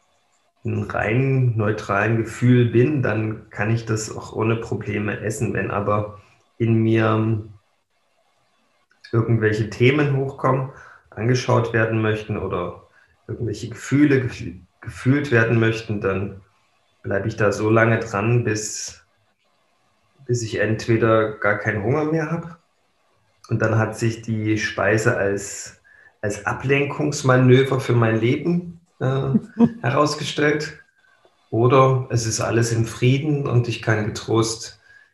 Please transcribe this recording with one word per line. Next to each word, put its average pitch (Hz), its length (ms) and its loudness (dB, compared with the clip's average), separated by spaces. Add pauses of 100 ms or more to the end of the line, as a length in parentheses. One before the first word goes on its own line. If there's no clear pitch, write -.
(640)
in 107 200 -4
rein 127 720 0
neutralen 107 640 0
Gefühl 123 520 4
bin, 127 320 4
dann 110 480 -2
kann 107 220 -2
ich 117 140 0
das - 300 -4
auch - 180 -12
ohne 110 240 0
Probleme 104 640 -6
essen. 110 320 -4
Wenn 95 180 -2
aber 104 480 -2 (380)
in 113 180 2
mir 110 680 2 (1700)
irgendwelche 110 580 0
Themen 135 480 2
hochkommen, 135 540 -2 (380)
angeschaut 117 640 0
werden 110 280 0
möchten 107 360 -2
oder 90 460 -6 (440)
irgendwelche 117 420 -8
Gefühle 135 520 2
gef-, - 320 -8 (280)
gefühlt - 500 -2
werden 113 280 4
möchten, 110 420 -2
dann 95 400 -4 (640)
bleibe 101 240 -2
ich - 80 -6
da 104 160 2
so 107 180 0
lange 113 300 4
dran, 113 440 0
bis, - 600 -6 (1200)
bis 117 180 -2
ich 104 160 -6
entweder 110 760 2
gar 104 240 -2
keinen 107 260 -4
Hunger 147 220 0
mehr 156 260 -2
habe. 165 260 -8 (920)
Und 113 120 -2
dann 110 160 0
hat 107 200 -2
sich 110 240 -2
die 107 360 -2
Speise 104 600 0
als, - 640 -6 (400)
als 104 240 -6
Ablenkungsmanöver 131 1300 4
für 120 140 0
mein 113 260 2
Leben, 151 600 0 (200)
äh, 135 300 -2 (260)
<laughs> 226 260 2
herausgestellt. 151 960 -2 (720)
Oder 127 600 4
es 110 160 -2
ist 104 140 -4
alles 117 300 0
im 113 140 0
Frieden 139 600 0
und 117 200 2
ich - 140 -6
kann 104 240 0
getrost - 720 -4 (340)